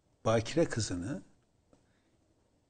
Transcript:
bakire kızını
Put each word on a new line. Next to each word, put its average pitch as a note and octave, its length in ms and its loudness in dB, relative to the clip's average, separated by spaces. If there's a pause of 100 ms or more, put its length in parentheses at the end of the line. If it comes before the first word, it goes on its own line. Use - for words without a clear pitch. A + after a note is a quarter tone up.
(260)
bakire A#2 400 2
kızını G#2 560 -4 (1500)